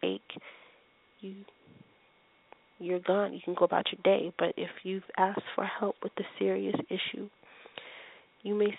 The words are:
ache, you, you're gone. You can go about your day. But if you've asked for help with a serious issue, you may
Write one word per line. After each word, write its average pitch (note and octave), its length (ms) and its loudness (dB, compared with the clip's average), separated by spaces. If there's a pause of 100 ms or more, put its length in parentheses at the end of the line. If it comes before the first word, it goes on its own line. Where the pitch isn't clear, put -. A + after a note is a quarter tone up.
ache, - 380 -4 (800)
you, F#3+ 120 -10 (1400)
you're F3+ 220 -2
gone. G3 340 2
You F3+ 100 -10
can F3 120 -4
go F3 100 8
about - 260 2
your - 120 -10
day. G3 340 6
But E3+ 180 2
if F3 140 -4 (140)
you've F#3+ 200 -4 (140)
asked F#3+ 240 4 (140)
for G3 100 0
help G3 380 -2
with - 160 -4
a G3 40 -2 (140)
serious G3 380 2 (140)
issue, - 400 -4 (1120)
you G#3 120 0
may G#3 240 4